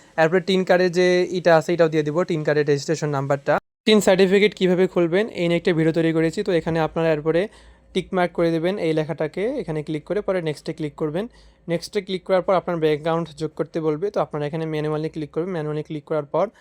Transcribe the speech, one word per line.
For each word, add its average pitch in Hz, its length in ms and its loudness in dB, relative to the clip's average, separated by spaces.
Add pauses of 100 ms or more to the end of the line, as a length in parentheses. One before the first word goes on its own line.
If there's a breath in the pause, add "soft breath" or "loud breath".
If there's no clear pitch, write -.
(180 soft breath)
এরপরে 165 220 4
টিন 185 240 0
কার্ডের 180 280 4
যে 180 400 4
ইটা 170 260 4
আছে, 160 160 0
এটাও 165 160 4
দিয়ে 156 140 0
দিব, 151 200 0
টিন 160 200 -2
কার্ডের 151 240 0
রেজিস্ট্রেশন 151 420 0
নাম্বারটা। 143 500 0 (260)
টিন 214 160 6
সার্টিফিকেট 196 540 4
কীভাবে 180 320 2
খুলবেন, 180 400 0
এই 175 200 -4
নিয়ে 170 100 2
একটা 175 160 0
ভিডিও 160 200 2
তৈরি 165 200 0
করেছি। 160 300 0
তো 202 80 -2
এখানে 165 280 0
আপনারা 160 340 0
এরপরে 160 340 0 (460 soft breath)
টিক 185 200 -4
মার্ক 180 180 0
করে 170 200 0
দেবেন 170 280 -2
এই 165 140 0
লেখাটাকে, 156 500 -4 (160)
এখানে 156 240 -6
ক্লিক 156 200 -6
করে, 196 180 -4
পরে 190 200 -6
নেক্সটে 156 320 -6
ক্লিক 151 220 -8
করবেন। 160 320 -4 (400 soft breath)
নেক্সটে 170 340 -4
ক্লিক 185 220 -8
করার 185 180 0
পর 190 120 0
আপনার 175 240 0
ব্যাংক 156 240 0
অ্যাকাউন্ট 165 260 -2 (100)
যোগ 156 140 -6
করতে 160 300 -6
বলবে। 156 280 -2
তো 202 120 -2
আপনারা 147 240 -4
এখানে 160 200 -6
ম্যানুয়ালি 151 440 -4
ক্লিক 156 220 -10
করবেন। 175 200 -6
ম্যানুয়ালি 151 320 -6
ক্লিক 151 220 -10
করার 151 200 -4
পর 165 220 -2 (140)